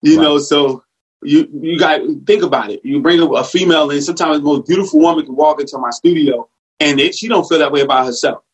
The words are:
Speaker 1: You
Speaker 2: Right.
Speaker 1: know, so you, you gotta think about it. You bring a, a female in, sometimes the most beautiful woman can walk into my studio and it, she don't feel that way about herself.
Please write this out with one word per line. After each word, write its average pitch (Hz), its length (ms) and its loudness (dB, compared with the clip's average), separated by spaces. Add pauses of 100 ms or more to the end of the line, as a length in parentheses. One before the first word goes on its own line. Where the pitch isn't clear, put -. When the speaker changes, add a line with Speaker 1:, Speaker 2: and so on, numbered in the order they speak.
Speaker 1:
You 156 180 4
Speaker 2:
Right. 160 40 2
Speaker 1:
know, 147 160 2
so 143 460 -2 (400)
you, 147 240 2 (120)
you 160 160 -6
gotta 156 480 -2
think 208 200 2
about 131 260 -2
it. 101 140 -12
You 139 180 -2
bring 170 160 2
a, 165 140 2
a 123 100 -2
female 165 480 0
in, 143 100 -2
sometimes 160 380 -2
the 143 60 -6
most 143 240 -2
beautiful 185 320 2
woman 160 260 2
can 135 80 -12
walk 151 260 2
into 139 160 -8
my 127 140 -6
studio 139 580 0 (300)
and 143 220 2
it, 175 160 0
she 220 100 -10
don't 220 220 0
feel 165 100 2
that 143 140 2
way 147 80 0
about 131 260 2
herself. 123 480 -4